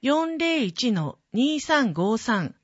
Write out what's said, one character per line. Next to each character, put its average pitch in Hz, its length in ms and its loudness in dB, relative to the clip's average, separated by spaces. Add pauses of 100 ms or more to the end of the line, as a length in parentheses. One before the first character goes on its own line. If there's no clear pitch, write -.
四 320 380 0
零 320 260 0
一 214 280 -2
の 160 260 -2 (140)
二 294 280 0
三 277 320 2
五 185 240 0
三。 196 480 -2